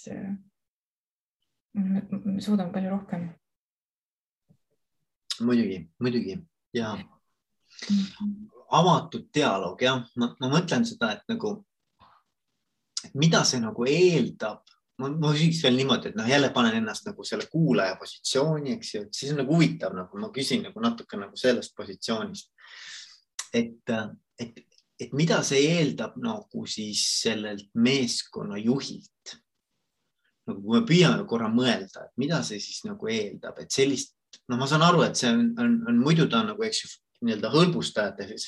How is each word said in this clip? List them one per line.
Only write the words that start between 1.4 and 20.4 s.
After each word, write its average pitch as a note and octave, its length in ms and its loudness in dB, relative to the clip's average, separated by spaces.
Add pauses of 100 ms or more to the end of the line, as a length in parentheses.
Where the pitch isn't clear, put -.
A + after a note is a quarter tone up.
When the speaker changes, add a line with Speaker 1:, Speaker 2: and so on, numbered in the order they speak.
Speaker 1:
me, F#3+ 340 -2
me G3 320 -4
suudame F#3+ 320 -2
palju F#3+ 200 -4
rohkem. F3 340 -6 (2250)
Speaker 2:
Muidugi, A2 420 0 (160)
muidugi, G#2+ 400 -2 (340)
jaa. A2 220 -4 (960)
Speaker 1:
Mhm. G3+ 440 0 (360)
Speaker 2:
Avatud - 640 2
dialoog, F#2+ 480 0
jah. B2 220 0 (120)
Ma, A#2+ 260 -2
ma C3 100 -2
mõtlen C#3 340 2
seda, A2+ 300 -4
et - 160 -16
nagu, G#2+ 240 -4 (1500)
et - 120 -14
mida E3 300 6
see B2 160 0
nagu A2 260 -2
eeldab. D#3 720 2 (380)
Ma, C3 80 -4
ma D3+ 240 0
küsiks D#3 320 4
veel B2+ 160 6
niimoodi, B2+ 320 0
et G2+ 80 -8
noh, A2 80 -2
jälle C#3 240 4
panen A2+ 300 2
ennast G#2+ 260 -6
nagu G#2 160 -12
selle G#2+ 240 -4
kuulaja G#2+ 540 2
positsiooni, C#3+ 760 -2
eks - 180 -12
ju, G#2 120 -6
et - 100 -14
siis C#3 160 -6
on D3 80 -2
nagu C3+ 160 0
huvitav, - 400 2
nagu F#2 240 -10
ma A2 160 -6
küsin B2+ 300 -2